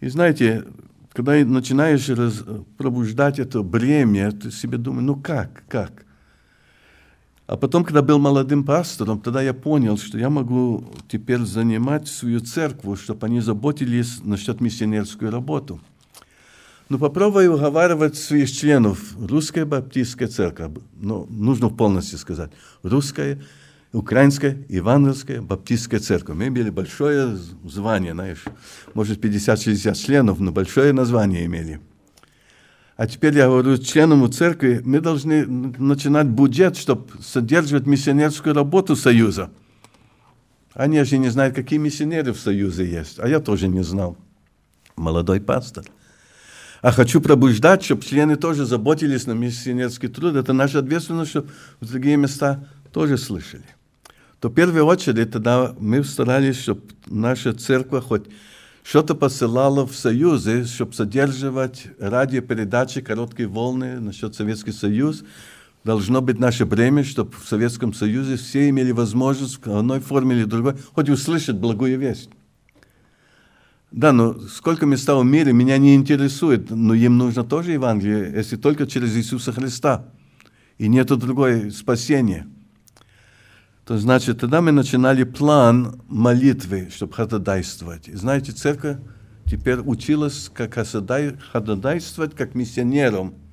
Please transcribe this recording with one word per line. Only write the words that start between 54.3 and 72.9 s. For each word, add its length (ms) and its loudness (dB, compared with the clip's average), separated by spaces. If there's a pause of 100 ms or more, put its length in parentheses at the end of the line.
То 100 -2
в 60 -10
первую 300 4
очередь 480 2
тогда 480 0
мы 240 0
старались, 560 0
чтоб 200 -4 (260)
наша 460 -2
церковь 520 -2
хоть 220 -2 (580)
что-то 320 2
посылала 720 0
в 80 -16
Союзы, 720 2
чтоб 280 -8
содерживать 920 -4 (100)
радиопередачи, 1000 -2
короткие 480 -6
волны 500 -6
насчёт 380 -10
Советский 340 -6
Союз. 540 -2 (580)
Должно 380 0
быть 180 0
наше 260 2
бремя, 380 2
чтоб 320 -6
в 140 -18
Советском 440 -2
Союзе 440 -2
все 320 0
имели 240 2
возможность 720 0
в 100 -2
одной 220 0
форме 380 0
или 80 2
другой 320 -2 (180)
хоть 140 0
услышать 480 0
благую 420 -2
весть. 320 -6 (1600)